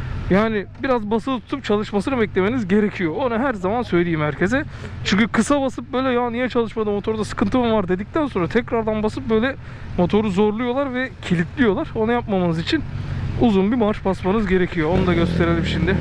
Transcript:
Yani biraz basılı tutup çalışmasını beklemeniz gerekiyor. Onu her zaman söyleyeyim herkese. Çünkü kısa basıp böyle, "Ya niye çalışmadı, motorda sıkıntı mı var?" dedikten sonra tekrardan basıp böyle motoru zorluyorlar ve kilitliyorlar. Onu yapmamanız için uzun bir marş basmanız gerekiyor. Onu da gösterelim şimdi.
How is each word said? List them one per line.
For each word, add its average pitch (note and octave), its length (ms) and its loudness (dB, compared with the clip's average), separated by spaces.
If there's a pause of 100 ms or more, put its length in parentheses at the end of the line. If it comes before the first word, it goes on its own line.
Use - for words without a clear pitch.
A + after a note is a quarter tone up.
(300)
Yani G#3 360 2 (160)
biraz A#3+ 280 0
basılı A#3 300 0
tutup - 240 -8
çalışmasını G#3+ 560 0
beklemeniz G#3 480 0
gerekiyor. G3 480 2
Onu A#3+ 220 0
her C4 160 0
zaman G3+ 280 -2
söyleyeyim E3+ 380 0
herkese. D3+ 440 0 (400)
Çünkü G#3 240 2
kısa C#4 340 2
basıp B3+ 300 -4
böyle, C4 160 0
"Ya A#3+ 220 0
niye B3 180 -2
çalışmadı, A3 420 -2
motorda G#3 340 -2
sıkıntı - 340 0
mı A#3 140 2
var?" G3+ 160 2
dedikten G3+ 380 0
sonra F3+ 220 -2
tekrardan A3 540 0
basıp A3+ 280 -4
böyle A3+ 260 2 (420)
motoru G3+ 320 2
zorluyorlar A#3+ 640 0
ve B3+ 160 -2 (180)
kilitliyorlar. G3 680 0
Onu A3+ 180 0
yapmamanız F#3+ 460 0
için C#4+ 240 -2 (580)
uzun G3+ 320 4
bir C4 40 2
marş G#3+ 280 0
basmanız G3 420 0
gerekiyor. F3 440 2
Onu F#3 160 2
da E3+ 80 2
gösterelim E3+ 500 2
şimdi. E3+ 360 2